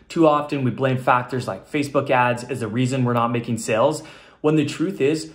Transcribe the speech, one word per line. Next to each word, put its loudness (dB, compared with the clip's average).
Too 4
often 2
we 0
blame 0
factors 0
like -8
Facebook -2
ads 2
as -6
the -4
reason 0
we're 2
not 0
making -2
sales, 0
when 4
the 4
truth -4
is 0